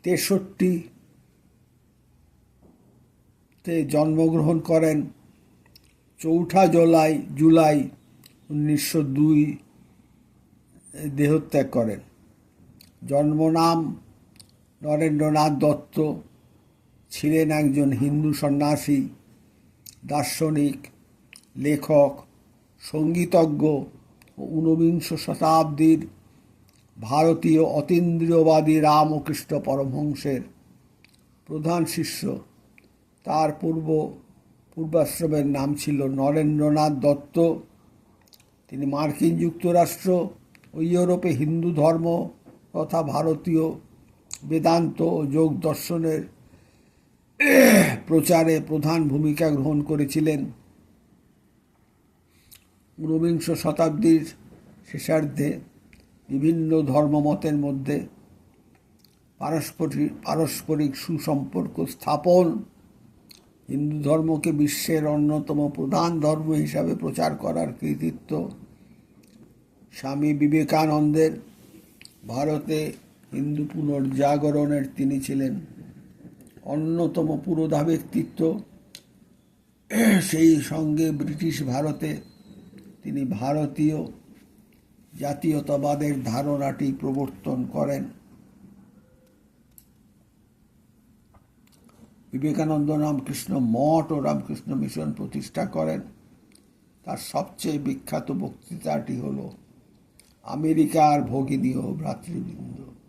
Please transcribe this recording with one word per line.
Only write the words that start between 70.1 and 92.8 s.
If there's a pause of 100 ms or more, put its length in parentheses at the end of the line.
বিবেকানন্দের। (880)
ভারতে (400)
হিন্দু
পুনর্জাগরণের (100)
তিনি
ছিলেন (1040)
অন্যতম
পুরোধা
ব্যক্তিত্ব। (1600)
সেই
সঙ্গে
ব্রিটিশ
ভারতে (840)
তিনি
ভারতীয় (1120)
জাতীয়তাবাদের
ধারণাটি
প্রবর্তন
করেন। (4000)
বিবেকানন্দ